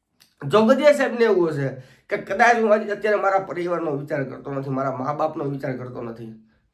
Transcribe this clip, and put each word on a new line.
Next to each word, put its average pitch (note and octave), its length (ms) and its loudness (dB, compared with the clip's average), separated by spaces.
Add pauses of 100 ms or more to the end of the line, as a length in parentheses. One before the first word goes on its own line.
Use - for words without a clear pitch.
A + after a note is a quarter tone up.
(460)
જોગદિયા C4 460 6
સાહેબને A#3 320 2
એવું F3+ 240 4
હશે C#3 200 -4 (400)
કે G3+ 80 -4
કદાચ A3+ 400 2
હું A3 180 4
આજે G#3+ 160 0
અત્યારે G#3 260 0
મારા F#3+ 220 2
પરિવારનો E3+ 580 -4
વિચાર C#3+ 280 -4
કરતો C3 280 -10
નથી, C3+ 180 -6
મારા C3+ 260 -4
મા C3+ 180 -4
બાપનો D#3 300 -4
વિચાર C#3 320 -6
કરતો B2 260 -12
નથી, A2+ 320 -12 (400)